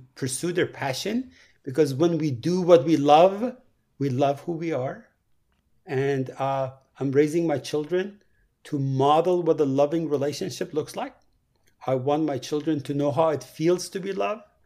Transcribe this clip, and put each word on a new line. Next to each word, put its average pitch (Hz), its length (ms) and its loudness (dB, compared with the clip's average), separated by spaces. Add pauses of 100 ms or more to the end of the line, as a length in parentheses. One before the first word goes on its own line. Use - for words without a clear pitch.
(160)
pursue 139 360 -6
their 170 160 0
passion. 196 640 -6 (320)
Because 139 300 0
when 165 240 2
we 151 140 -2
do 165 300 -2
what 170 220 8
we 156 140 2
love, 185 580 4 (440)
we 139 100 0
love 139 320 0
who 170 120 -8
we 165 200 -6
are. 147 320 -6 (800)
And, 135 460 -2
uh, 135 400 -2 (280)
I'm 135 120 -2
raising 151 360 4
my 147 100 0
children 160 640 -4 (420)
to 147 160 -6
model 147 640 2
what 156 180 2
a 147 40 4
loving 143 440 0
relationship 147 640 -4
looks 147 220 -6
like. 269 200 -10 (720)
I 135 100 0
want 143 300 0
my 143 120 -4
children 151 440 -4
to 147 120 -8
know 143 180 -2
how 160 180 2
it 143 140 -4
feels 175 460 -2
to 202 100 -10
be 196 120 -8
loved, 202 320 -4 (220)